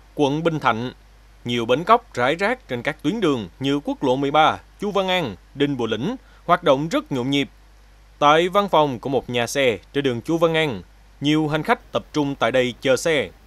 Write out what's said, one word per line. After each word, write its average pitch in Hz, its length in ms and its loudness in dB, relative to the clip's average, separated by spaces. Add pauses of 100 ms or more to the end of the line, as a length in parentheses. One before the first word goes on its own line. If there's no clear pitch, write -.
(140)
quận 147 280 0
Bình 160 180 0
Thạnh, 120 320 0 (520)
nhiều 120 220 -2
bến 131 180 0
cóc 220 300 2
rải 139 200 0
rác 202 340 -4
trên 120 140 -6
các 147 200 -6
tuyến 208 180 -2
đường 135 280 0 (120)
như 139 240 -2
quốc 269 200 -6
lộ 127 120 0
mười 139 140 -2
ba, 143 280 4 (220)
Chu 202 100 -4
Văn 190 180 -2
An, 170 280 -2 (180)
Đinh 143 220 -2
Bộ 120 100 -2
Lĩnh 117 300 -4 (280)
hoạt 170 180 2
động 151 260 2
rất 294 240 -4
nhộn 127 180 -4
nhịp. 139 180 0 (680)
Tại 156 300 4
văn 202 200 0
phòng 151 320 2
của 131 100 -6
một 127 200 -2
nhà 120 160 0
xe 127 320 0 (140)
trên 139 120 -2
đường 123 160 0
Chu 160 180 -2
Văn 165 160 2
An, 147 280 -2 (380)
nhiều 151 280 0
hành 156 140 -2
khách - 300 -2
tập - 200 -4
trung 143 220 -2
tại 117 180 -2
đây 123 280 0
chờ 131 160 2
xe. 131 340 -2 (160)